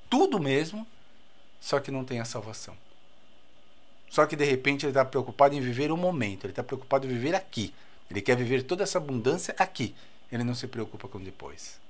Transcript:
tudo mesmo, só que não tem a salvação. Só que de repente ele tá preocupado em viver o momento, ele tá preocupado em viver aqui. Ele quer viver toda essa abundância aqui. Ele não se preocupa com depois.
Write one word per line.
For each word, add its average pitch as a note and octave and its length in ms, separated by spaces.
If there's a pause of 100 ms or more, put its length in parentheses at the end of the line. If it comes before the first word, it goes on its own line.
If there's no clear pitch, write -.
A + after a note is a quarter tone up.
tudo C4+ 320
mesmo, D#3 460 (760)
só - 180
que C3+ 120
não C3 140
tem B2+ 140
a A2+ 60
salvação. G#2+ 500 (1300)
Só D3+ 180
que D3+ 100
de D3 80
repente C#3 420
ele C3+ 60
tá C3 120
preocupado C#3 500
em C#3+ 60
viver B2+ 300
o E3 60
momento, C3+ 480
ele F#2 80
tá - 100
preocupado C3+ 440
em C3 40
viver B2 240
aqui. A#2+ 400 (360)
Ele G2+ 100
quer - 160
viver B2 260
toda G3 200
essa F#3+ 160
abundância C#3+ 600
aqui. C#3 360 (360)
Ele A#2+ 140
não B2 100
se B2 120
preocupa G#2+ 420
com G2+ 100
depois. - 720